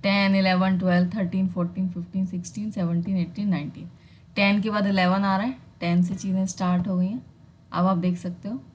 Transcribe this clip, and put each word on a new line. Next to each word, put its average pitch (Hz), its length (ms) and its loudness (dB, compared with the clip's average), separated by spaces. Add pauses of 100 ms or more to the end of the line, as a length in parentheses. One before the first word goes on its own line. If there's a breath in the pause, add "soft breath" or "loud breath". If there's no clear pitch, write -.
टेन, 196 340 2
इलेवन, 185 420 4
ट्वेल्व, 180 380 4
थर्टीन, 190 320 0
फ़ोर्टीन, 180 400 -2
फ़िफ़्टीन, 180 380 -4
सिक्सटीन, 185 440 -8
सेवनटीन, 175 460 -2
एटीन, 180 320 -2
नाइनटीन। 151 400 -4 (480 loud breath)
टेन 202 260 4
के 214 80 -2
बाद 208 160 0
इलेवन 190 380 2
आ 196 120 2
रहा 202 100 0
है, 262 100 -6 (240)
टेन 170 220 2
से 180 120 0
चीज़ें 190 320 -2
स्टार्ट 180 420 0
हो 185 100 0
गई 185 100 2
हैं। 240 140 -6 (500)
अब 175 140 2
आप 190 100 2
देख 175 220 0
सकते 180 300 -10
हो। 254 120 -8 (140)